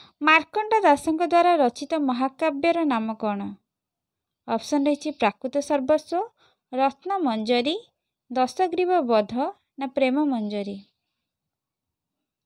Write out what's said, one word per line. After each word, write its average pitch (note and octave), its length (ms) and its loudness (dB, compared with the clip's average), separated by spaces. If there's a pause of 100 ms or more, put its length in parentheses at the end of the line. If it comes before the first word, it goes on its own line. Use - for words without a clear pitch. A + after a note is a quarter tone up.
(220)
ମାର୍କଣ୍ଡ F#4 600 2
ଦାସଙ୍କ D#4 460 2
ଦ୍ୱାରା F4 280 4
ରଚିତ C#4+ 420 0
ମହାକାବ୍ୟର C#4+ 840 0
ନାମ A3 300 -2
କ'ଣ? G3+ 320 -4 (1000)
ଅପସନ୍ A#3+ 380 -2
ରହିଛି D4 260 0
ପ୍ରାକୃତ B3 460 -2
ସର୍ବସ୍ୱ, D4 640 0 (540)
ରତ୍ନ C4+ 440 -2
ମଞ୍ଜରୀ, A#3+ 560 -2 (580)
ଦଶଗ୍ରୀବ F4 680 0
ବଧ A3+ 320 0 (460)
ନା C4+ 80 -6
ପ୍ରେମ C4 380 0
ମଞ୍ଜରୀ? G#3 500 -4 (1700)